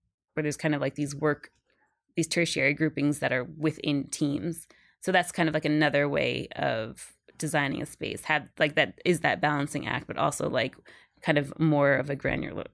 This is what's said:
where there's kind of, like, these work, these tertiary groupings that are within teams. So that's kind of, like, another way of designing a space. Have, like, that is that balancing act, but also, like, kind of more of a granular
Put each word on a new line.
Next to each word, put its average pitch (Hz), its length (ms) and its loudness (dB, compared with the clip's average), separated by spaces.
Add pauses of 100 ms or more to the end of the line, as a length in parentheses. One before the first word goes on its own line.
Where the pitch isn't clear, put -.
(320)
where 156 100 -2
there's 147 140 -2
kind 151 180 0
of, 139 60 0
like, 139 140 -2
these 143 200 -4
work, 147 360 -2 (640)
these 160 100 2
tertiary 147 480 2
groupings 147 460 2
that 131 120 0
are 127 120 0
within 151 640 -2
teams. - 580 -4 (360)
So 185 100 0
that's 175 180 2
kind 170 180 0
of, 151 60 -2
like, 156 100 0
another 147 440 4
way 127 480 0
of 117 560 -4 (240)
designing 143 460 -2
a - 40 -6
space. - 380 -8
Have, 151 240 0 (100)
like, 156 160 2
that - 300 0
is 165 160 2
that 135 200 0
balancing 147 460 0
act, - 220 -4
but - 80 -8
also, 151 320 0
like, 123 260 -2 (480)
kind 151 160 2
of 139 220 -2
more 143 340 6
of 139 160 0
a 143 60 -2
granular - 580 -4